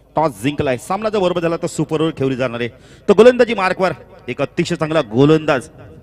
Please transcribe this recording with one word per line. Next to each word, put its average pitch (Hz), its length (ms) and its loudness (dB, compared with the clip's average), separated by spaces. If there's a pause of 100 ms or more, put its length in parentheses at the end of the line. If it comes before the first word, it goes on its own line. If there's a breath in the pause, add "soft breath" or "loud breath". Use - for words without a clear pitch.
(160)
टॉस 139 280 -2
जिंकलाय. 143 340 -2
सामना 208 320 -6
जर 208 100 -2
बरोबर 180 220 0
झाला 165 160 -2
तर 170 100 -6
सुपर 156 340 -4
ओव्हर 160 160 -2
खेळली 135 180 -2
जाणार 120 240 -4
आहे. 120 100 -4 (400 loud breath)
तर 208 40 4
गोलंदाजी 233 400 6
मार्कवर 185 380 -2 (360)
एक 123 140 -8
अतिशय 170 340 -4
चांगला 156 260 -2
गोलंदाज 143 680 2 (340)